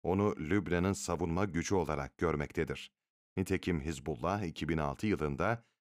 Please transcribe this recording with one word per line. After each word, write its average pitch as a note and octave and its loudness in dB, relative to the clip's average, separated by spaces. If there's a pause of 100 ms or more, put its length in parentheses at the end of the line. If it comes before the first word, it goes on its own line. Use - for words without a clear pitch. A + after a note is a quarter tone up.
onu G2 2
Lübnan'ın F2 2
savunma F2 0
gücü E2+ -2
olarak D2 0
görmektedir. D2+ -2 (440)
Nitekim F#2 0
Hizbullah D#2 -2
iki D#2+ -4
bin D#2+ 2
altı C#2+ -2
yılında E2+ 0 (160)